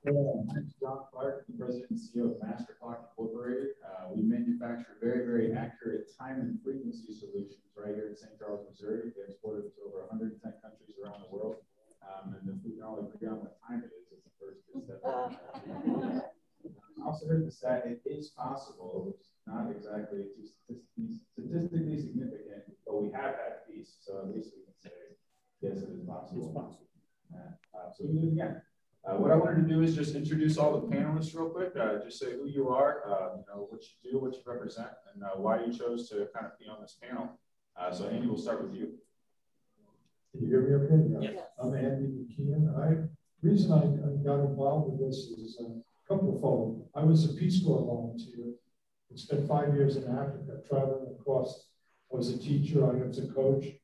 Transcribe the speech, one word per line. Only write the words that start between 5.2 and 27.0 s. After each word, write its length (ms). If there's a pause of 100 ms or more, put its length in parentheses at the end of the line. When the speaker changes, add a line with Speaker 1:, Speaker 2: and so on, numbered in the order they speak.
Speaker 1:
very 260
accurate 560 (100)
time 220
and 240
frequency 480
solutions 480 (160)
right 180
here 140
in 80
Saint 220
Charles, 320
Missouri. 440
We 140
export 320
it 160
to 80
over 220
a 20
hundred 320
ten 220
countries 340
around 240
the 80
world. 320 (400)
Um, 400
and 80
if 160
we 80
can 160
all 80
agree 320
on 160
what 160
time 240
it 80
is, 160
it's 160
the 160
first 320
good 160
step. 160
I 240 (1800)
also 240
heard 180
the 60
stat, 320
it 220
is 260
possible, 800
which 80
is 80 (160)
not 240
exactly 560 (160)
statistically, 800 (160)
statistically 640
significant, 640 (220)
but 160
we 100
have 240
had 320
peace. 320
So 240
at 80
least 240
we 80
can 160
say, 160 (640)
yes, 240
it 80
is 160
possible. 400
Speaker 2:
It's 80
possible. 320 (400)